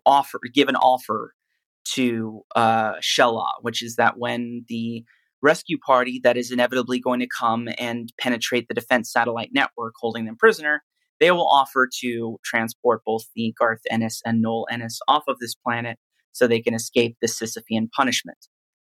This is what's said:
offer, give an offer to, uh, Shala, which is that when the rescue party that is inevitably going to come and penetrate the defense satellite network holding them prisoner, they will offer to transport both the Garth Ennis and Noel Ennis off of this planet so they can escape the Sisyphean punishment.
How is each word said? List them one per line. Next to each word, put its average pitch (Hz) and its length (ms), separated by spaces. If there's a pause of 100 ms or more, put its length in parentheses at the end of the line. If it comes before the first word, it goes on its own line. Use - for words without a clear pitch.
offer, 139 320 (160)
give 139 140
an 131 80
offer 117 580 (600)
to, 113 480 (120)
uh, 113 460
Shala, 113 480 (140)
which 117 200
is 117 140
that 117 220
when 120 500
the 117 360 (380)
rescue 160 360
party 127 440
that 120 140
is 123 160
inevitably 123 480
going 123 180
to 123 80
come 117 500
and 120 440
penetrate 120 480
the 113 60
defense 120 360
satellite 117 420
network 117 460
holding 113 280
them 113 100
prisoner, 151 480 (340)
they 165 140
will 175 160
offer 135 400 (120)
to 117 440
transport 113 600
both 113 200 (100)
the 113 240
Garth 113 320
Ennis 113 340
and 113 160
Noel 113 300
Ennis 117 380
off 147 180
of 131 140
this 117 160
planet 117 420 (320)
so - 160
they 117 140
can 117 140
escape 117 460
the 117 60
Sisyphean 113 640
punishment. - 480 (480)